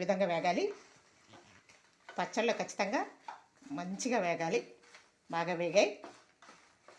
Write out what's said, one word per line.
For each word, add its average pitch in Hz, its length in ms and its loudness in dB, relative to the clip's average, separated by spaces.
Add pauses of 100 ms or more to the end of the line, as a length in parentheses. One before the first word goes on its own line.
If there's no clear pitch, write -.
విధంగా 185 300 2
వేగాలి. 180 300 2 (1600)
పచ్చళ్ళలో 220 420 2
ఖచ్చితంగా 208 400 -2 (760)
మంచిగా 190 480 -2
వేగాలి. 170 340 0 (760)
బాగా 170 260 0
వేగాయి. 175 280 6 (1080)